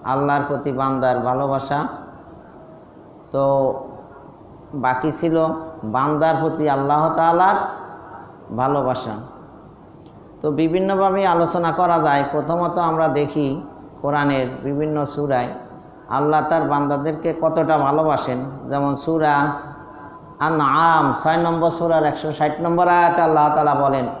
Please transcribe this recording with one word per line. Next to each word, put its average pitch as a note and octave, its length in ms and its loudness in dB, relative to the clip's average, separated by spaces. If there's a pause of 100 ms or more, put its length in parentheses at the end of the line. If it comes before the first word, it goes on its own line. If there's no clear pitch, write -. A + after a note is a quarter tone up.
আল্লাহর C#3+ 440 0
প্রতি C#3+ 240 -4
বান্দার B2+ 480 0
ভালোবাসা। C3+ 640 -2 (1500)
তো C#3 420 2 (1000)
বাকি B2+ 380 -2
ছিল D#3+ 360 0 (360)
বান্দার D3 580 0
প্রতি D3+ 280 0
আল্লাহ D3 460 2
তাআলার E3+ 400 4 (1000)
ভালোবাসা। B2+ 560 0 (1300)
তো D3+ 100 0
বিভিন্নভাবে F#3+ 760 2
আলোচনা E3+ 440 2
করা E3+ 280 2
যায়। C#3+ 320 2
প্রথমত E3+ 460 -2
আমরা D#3+ 300 0
দেখি C#3+ 540 -2 (400)
কোরআনের C#3+ 460 0 (160)
বিভিন্ন D3 420 -2
সূরায় C#3 420 -2 (600)
আল্লাহ D3 400 2
তার E3 120 2
বান্দাদেরকে C#3+ 800 -2
কতটা D#3+ 360 2
ভালোবাসেন। C#3 680 0 (240)
যেমন C#3 260 0
সূরা D3+ 520 2 (920)
আনআম D3+ 760 4
ছয় D#3+ 240 0
নম্বর E3+ 320 2
সূরার E3 360 2
একশো D3+ 260 -2
ষাট D3+ 300 -2
নম্বর E3+ 260 2
আয়াতে F3 340 4
আল্লাহ D3+ 340 4
তাআলা D3 200 4
বলেন C3+ 320 2 (120)